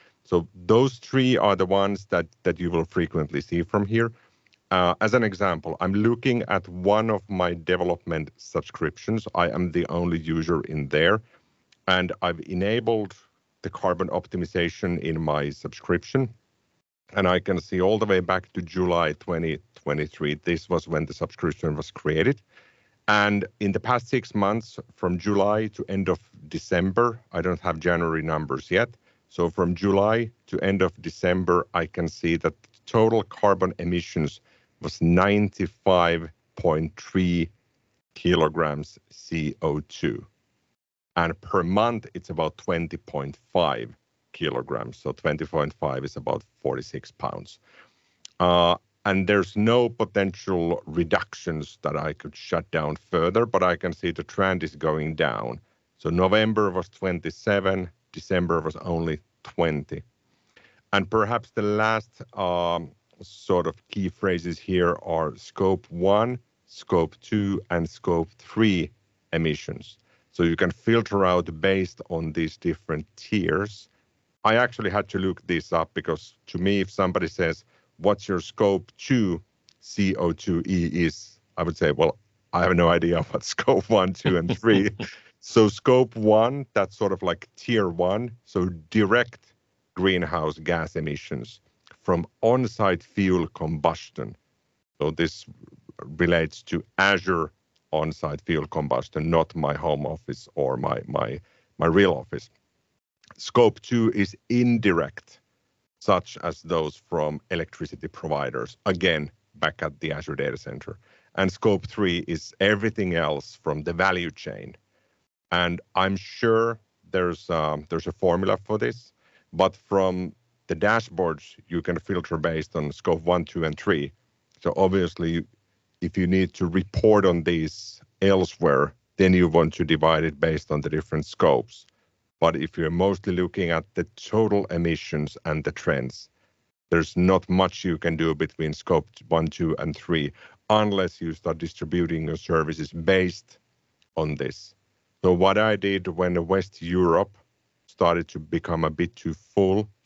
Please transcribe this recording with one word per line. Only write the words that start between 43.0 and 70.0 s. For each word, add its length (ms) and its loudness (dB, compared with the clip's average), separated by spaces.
five 420 -2
kilograms. 640 -6
So 160 -10
twenty 320 -2
point 300 -2
five 280 -4
is 140 -10
about 260 -4
forty-six 480 -6
pounds. 480 -10
Uh, 380 6
and 240 0
there's 260 2
no 360 2
potential 960 -2
reductions 960 -4
that 140 -4
I 180 -4
could 200 -18
shut 360 -6
down 260 -2
further, 480 0
but 180 0
I 140 2
can 160 -6
see 200 -4
the 120 -8
trend 380 0
is 140 -8
going 380 -2
down. 460 -2
So 100 -6
November 640 2
was 180 -4
twenty-seven, 1040 -2
December 500 0
was 140 -6
only 440 -4
twenty. 580 -2
And 160 0
perhaps 400 -2
the 120 -4
last, 600 -2
um, 580 -2
sort 440 -2
of 220 -8
key 200 -4
phrases 500 -4
here 440 0
are 340 -2
scope 540 -2
one, 480 2
scope 540 -2
two, 480 -2
and 200 -2
scope 500 -2
three 520 0
emissions. 640 -4